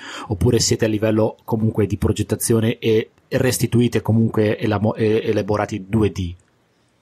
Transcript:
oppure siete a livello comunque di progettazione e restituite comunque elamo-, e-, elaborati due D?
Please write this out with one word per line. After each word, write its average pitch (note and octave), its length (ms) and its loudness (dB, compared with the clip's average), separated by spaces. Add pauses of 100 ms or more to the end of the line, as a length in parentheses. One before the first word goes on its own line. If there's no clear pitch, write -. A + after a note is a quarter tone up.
(280)
oppure A2+ 300 2
siete - 280 0
a - 20 2
livello A2 560 0
comunque A2 420 0
di F#2+ 120 -2
progettazione A2 800 0
e A2 320 0 (180)
restituite A#2+ 720 0
comunque G#2+ 560 2
elamo-, G#2+ 380 0
e-, A2 280 0
elaborati G#2 640 -2
due G#2+ 220 2
D? F2 240 -6 (680)